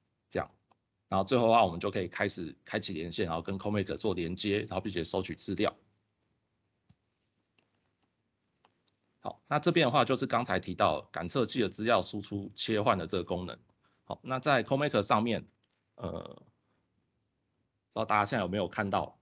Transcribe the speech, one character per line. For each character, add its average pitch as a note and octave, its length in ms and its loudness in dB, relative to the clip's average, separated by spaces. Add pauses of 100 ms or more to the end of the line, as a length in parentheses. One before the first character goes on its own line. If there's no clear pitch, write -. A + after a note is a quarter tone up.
(300)
这 F#2 100 -2
样。 - 100 -8 (600)
然 F#2+ 100 2
后 F#2+ 60 -2
最 C3 100 2
后 A#2 120 6
的 A2+ 40 8
话， A#2 140 8
我 F2+ 40 0
们 E2 80 -6
就 G2 120 -2
可 G2 100 -2
以 F2 80 -4
开 - 180 -2
始 F2 380 -6
开 G2+ 160 -4
启 F#2 140 -6
连 E2 180 -6
线， F#2+ 140 -2
然 E2 80 -4
后 E2 80 -2
跟 F#2+ 160 -6
CodeMaker G2+ 380 -2
做 F#2+ 180 -2
连 E2+ 200 -2
接， G#2 260 0
然 A#2 100 -8
后 F#2 100 -2
并 G#2 100 -6
且 F2 140 -2
收 F#2+ 160 -2
取 F2 140 -6
资 - 220 -8
料。 - 200 0 (3500)
好， - 260 -10
那 D3 100 0
这 E3 140 2
边 D#3+ 140 6
的 A#2+ 40 4
话 C3 140 6
就 B2+ 120 4
是 C3 100 -2
刚 A#2+ 180 0
才 F#2 160 0
提 F2+ 140 -6
到 E2 360 2
感 E2+ 180 -6
测 B2 160 2
器 A#2+ 160 -2
的 G2 80 2
资 G#2 160 -6
料 A2+ 160 4
输 G2+ 200 -6
出 G2 340 -8
切 A2 260 0
换 G#2 160 4
的 E2+ 100 -4
这 F#2+ 120 -2
个 F2 60 -2
功 F2+ 200 -4
能。 B1+ 140 -10 (460)
好， - 180 -8
那 C3 160 -4
在 C3 260 2
CodeMaker C#3 380 2
上 G#2+ 200 4
面， G#2+ 240 -2 (500)
呃， - 140 -8
不 - 1800 -18
知 - 40 -10
道 A2 100 0
大 G#2+ 120 4
家 G#2 60 4
现 A#2 140 -2
在 G2+ 40 0
有 F2 60 0
没 F#2+ 80 -2
有 F#2+ 100 0
看 G2+ 220 -4
到， F#2+ 340 -2